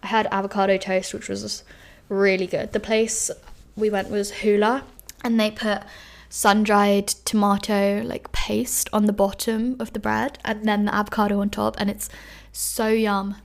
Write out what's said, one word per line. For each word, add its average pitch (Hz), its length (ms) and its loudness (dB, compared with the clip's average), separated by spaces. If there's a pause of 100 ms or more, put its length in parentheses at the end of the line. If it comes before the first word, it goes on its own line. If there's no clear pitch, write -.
I - 40 -10
had 220 220 0
avocado 196 480 0
toast, 190 360 -4
which - 160 -12
was 202 340 -8 (460)
really 196 380 2
good. - 260 -4
The 165 80 -2
place 220 500 0 (460)
we 214 120 2
went 196 200 -2
was 202 220 -4 (100)
Hula, 214 420 2 (400)
and 233 160 2
they 214 120 2
put 214 320 -4 (440)
sun-dried 202 800 4 (160)
tomato, 202 800 2
like, - 300 -8
paste - 580 -2
on 214 140 4
the 208 80 4
bottom 220 680 0
of 220 140 -8
the 220 60 -6
bread, 220 440 -2
and 214 240 -2
then 208 180 2
the 208 80 0
avocado 208 460 0
on 202 100 0
top, 214 300 -2
and 202 100 0
it's - 200 -8 (420)
so - 380 -4
yum. 202 560 0